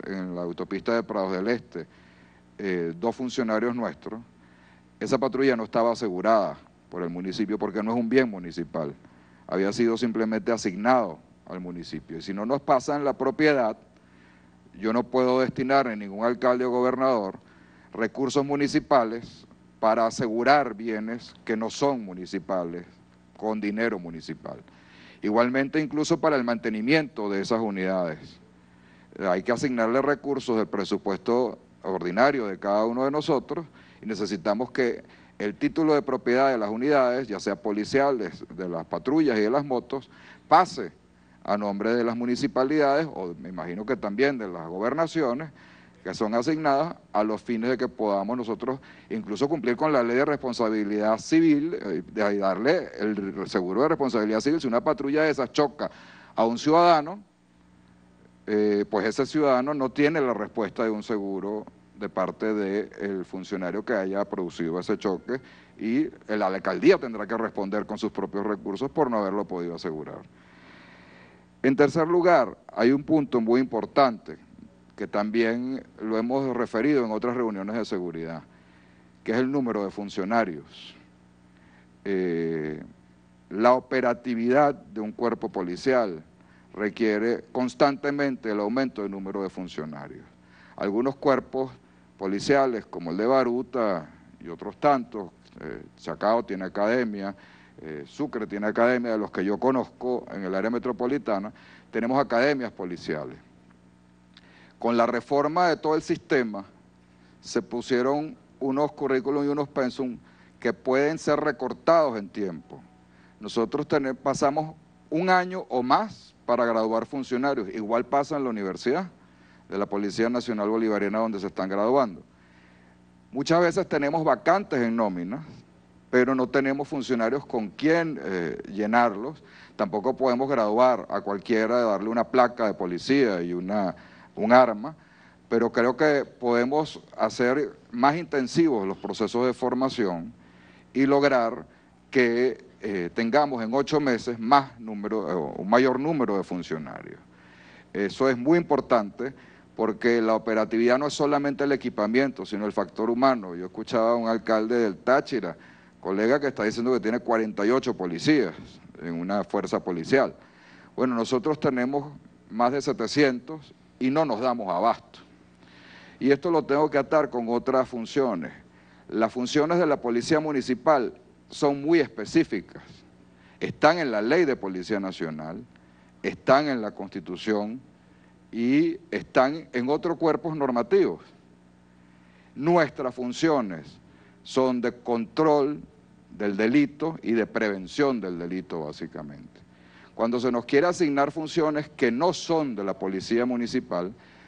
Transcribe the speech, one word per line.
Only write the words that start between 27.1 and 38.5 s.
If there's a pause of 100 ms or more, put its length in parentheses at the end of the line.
de
esas
unidades, (800)
hay
que
asignarle
recursos
del
presupuesto (240)
ordinario
de
cada
uno
de
nosotros (340)
y
necesitamos
que (340)
el
título
de
propiedad
de
las
unidades,
ya
sea
policiales, (140)